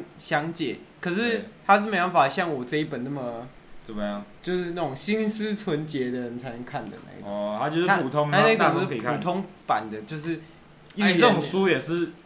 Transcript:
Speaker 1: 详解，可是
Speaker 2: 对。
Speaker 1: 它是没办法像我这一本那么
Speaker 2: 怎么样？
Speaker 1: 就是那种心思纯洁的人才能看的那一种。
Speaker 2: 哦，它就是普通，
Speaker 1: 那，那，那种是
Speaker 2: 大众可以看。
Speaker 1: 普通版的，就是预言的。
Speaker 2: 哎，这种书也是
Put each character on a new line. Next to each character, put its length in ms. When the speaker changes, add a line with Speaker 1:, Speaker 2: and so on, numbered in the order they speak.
Speaker 1:
详 340
解， 240
可 80
是 60
Speaker 2:
对。 300
Speaker 1:
它 140
是 60
没 120
办 140
法 160
像 260
我 120
这 100
一 80
本 220
那 40
么 380
Speaker 2:
怎 100
么 80
样？ 180
Speaker 1:
就 120
是 180
那 100
种 120
心 360
思 260
纯 320
洁 240
的 80
人 180
才 120
能 160
看 180
的 220
那 120
一 60
种。 80
Speaker 2:
哦， 260
它 120
就 100
是 80
普 220
通， 200
Speaker 1:
那， 100
那， 40
那 40
种 40
是 60
Speaker 2:
大 160
众 120
可 80
以 60
看。 180
Speaker 1:
普 60
通 220
版 240
的， 120
就 160
是 240
预 60
言 60
的。 60
Speaker 2:
哎， 40
这 40
种 180
书 300
也 100
是 320